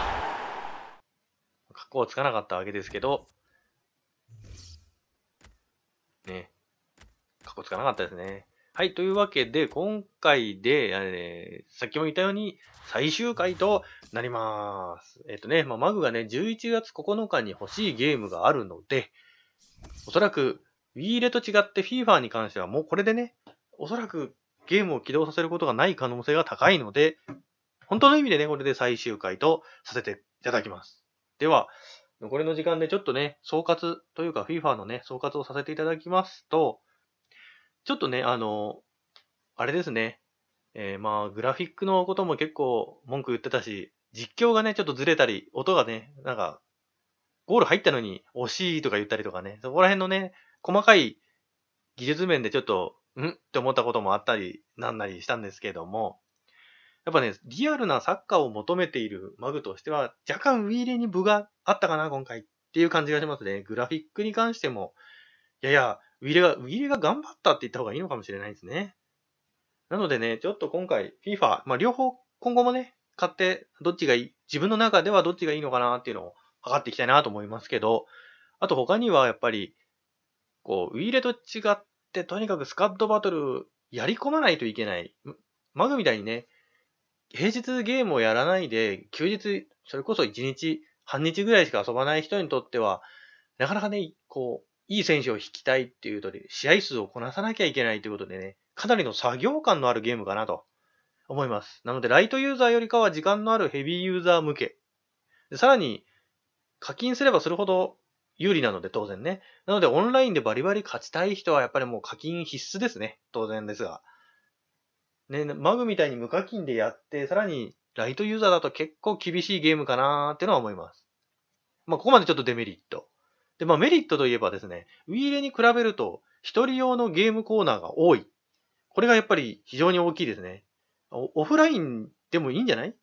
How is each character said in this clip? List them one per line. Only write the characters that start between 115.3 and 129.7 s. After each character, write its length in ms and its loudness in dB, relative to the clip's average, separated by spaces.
マ 320 0
グ 80 -2
み 140 -2
た 80 4
い 60 0
に 40 -8
無 140 -8
課 140 -2
金 200 -8
で 120 -2
や 140 2
っ 200 -10
て、 180 -4
さ 80 -2
ら 100 2
に、 300 -6
ラ 140 -2
イ 60 -6
ト 80 -4
ユ 140 -2
ー 20 -6
ザ 80 4
ー 40 8
だ 100 6
と 80 -2
結 320 -4
構 160 -2
厳 240 -2
し 160 -2
い 20 -8
ゲ 140 6
ー 40 2
ム 80 -4
か 120 2
な 360 2
ー 20 -14
っ 20 -14
て 80 -4
の 80 4
は 60 6
思 100 -2
い 60 -8
ま 180 -14
す。 140 -20
ま 80 -2
あ、 20 2
こ 80 -12
こ 60 4
ま 80 12
で 80 2
ち 20 8
ょ 40 6
っ 20 -2
と 80 0
デ 100 0
メ 100 -4
リ 120 -10
ッ 40 -20
ト。 180 -12
で、 80 -4
ま 80 8
あ、 60 6
メ 100 4
リ 140 6
ッ 40 -16
ト 120 0
と 80 4
い 40 2
え 60 2
ば 140 0
で 80 -6
す 80 -14
ね、 180 -14
ウ 100 -6
イ 120 0
イ 20 0
レ 100 0
に 80 -4
比 60 -12
べ 100 0
る 120 0
と、 260 -6
一 200 2
人 120 0
用 200 2
の 140 0
ゲ 220 2
ー 20 0
ム 100 -4
コ 180 2
ー 20 2
ナ 140 2
ー 40 -12
が 160 -10
多 180 8
い。 120 0
こ 120 -2
れ 60 6
が 80 8
や 60 6
っ 40 -2
ぱ 100 2
り 300 -2
非 120 -14